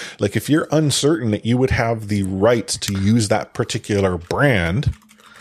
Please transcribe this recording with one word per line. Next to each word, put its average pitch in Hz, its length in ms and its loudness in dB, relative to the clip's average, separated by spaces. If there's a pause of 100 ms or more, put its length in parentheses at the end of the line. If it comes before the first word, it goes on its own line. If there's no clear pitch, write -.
(180)
Like, 104 180 -2
if 113 140 -2
you're 156 200 2
uncertain 143 600 0
that 104 160 -2
you 117 100 2
would 131 140 2
have 113 380 -2
the 101 160 0
rights 98 540 0
to - 140 -6
use 101 360 2
that 107 260 -2
particular 98 640 -2
brand, 98 720 0 (480)